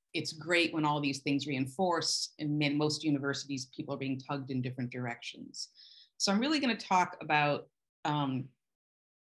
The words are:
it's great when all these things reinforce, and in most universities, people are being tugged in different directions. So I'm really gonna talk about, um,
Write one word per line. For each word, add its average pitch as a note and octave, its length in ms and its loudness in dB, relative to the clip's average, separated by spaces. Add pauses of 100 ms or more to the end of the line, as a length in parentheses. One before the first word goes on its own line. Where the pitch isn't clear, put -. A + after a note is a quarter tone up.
(140)
it's D#3+ 180 -4
great E3 400 2
when D#3 140 2
all D3 140 2
these C#3 200 -2
things C#3 260 0
reinforce, D#3 920 0
and D3+ 240 0
in D3 160 2
most D3+ 260 2
universities, C#3 600 0 (100)
people C#3+ 180 -6
are C3 40 -8
being C3+ 200 -4
tugged C3+ 320 -6
in B2+ 120 -2
different B2 280 -4
directions. - 800 -10 (500)
So G3+ 140 2
I'm G#3 80 4
really C#4+ 200 2
gonna A#3 160 2
talk F3+ 440 2
about, D3+ 480 2 (360)
um, C#3 440 0 (760)